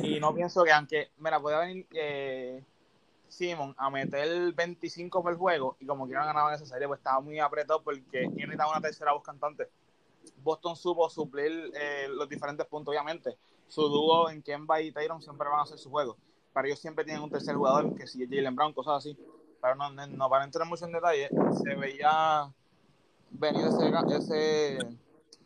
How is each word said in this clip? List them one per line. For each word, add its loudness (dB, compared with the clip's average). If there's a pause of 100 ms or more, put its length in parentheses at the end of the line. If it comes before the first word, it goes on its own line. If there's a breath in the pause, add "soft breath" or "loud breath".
Y -2
no 2
pienso 4
que 8
aunque, 2
mira, 0
podía 0
venir, -4
eh, -6 (640)
Simmons -6
a -2
meter 0
veinticinco -4
por -2
juego 0
y -14
como -4
que -8
iban 0
ganando 4
esa -6
serie, -4
pues -4
estaba 2
muy -6
apretado 0
porque -4
él -2
necesitaba 0
una 0
tercera 0
voz -2
cantante. -6 (760)
Boston -2
supo 2
suplir, -4
eh, -4
los -4
diferentes -6
puntos, -6
obviamente. -4 (300 soft breath)
Su 2
dúo 6
en -14
Kemba 0
y -4
Tyron -4
siempre -6
van 2
a 2
hacer -16
su -18
juego. -2 (380 soft breath)
Pero 0
ellos -2
siempre -6
tienen -8
un -8
tercer -4
jugador, 4
que -12
si -8
es -6
Jaylen 0
Brown, 2
cosas -2
así. -10 (420)
Pero 4
no, -6
no, -14
no 0
para 6
entrar -2
mucho -6
en -8
detalle, 2 (360)
se -2
veía 2 (800)
venir 0
ese, 4
ese, 0 (680)